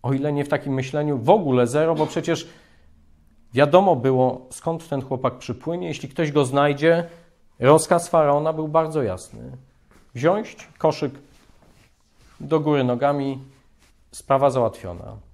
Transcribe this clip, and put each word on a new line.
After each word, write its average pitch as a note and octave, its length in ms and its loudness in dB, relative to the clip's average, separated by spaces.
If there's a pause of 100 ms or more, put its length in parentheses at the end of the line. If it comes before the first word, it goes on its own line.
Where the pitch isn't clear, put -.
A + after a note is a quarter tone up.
O B2+ 100 -2
ile C#3 200 -2
nie C#3+ 120 -2
w C#3+ 40 -10
takim C#3 260 -2
myśleniu C#3 440 -2
w A#2 120 0
ogóle C#3 360 4
zero, D#3 280 0
bo D#3 120 0
przecież D#3+ 420 -4 (1040)
wiadomo D#3 420 4
było, B2+ 540 0
skąd - 380 -8
ten C#3 140 -6
chłopak C3 360 -6
przypłynie. E3+ 500 -8
Jeśli - 200 -10
ktoś D3+ 240 -4
go C#3+ 120 4
znajdzie, D3 640 2 (500)
rozkaz D#3 500 4
Faraona D3+ 440 2
był D#3 160 -6
bardzo D#3 340 0
jasny. A2+ 540 -8 (580)
Wziąć F3 540 -2 (100)
koszyk D3+ 340 -2 (1300)
do D3+ 180 0
góry D3 240 2
nogami, C#3 540 -2 (760)
sprawa C3+ 380 2
załatwiona. G#2 640 -4 (180)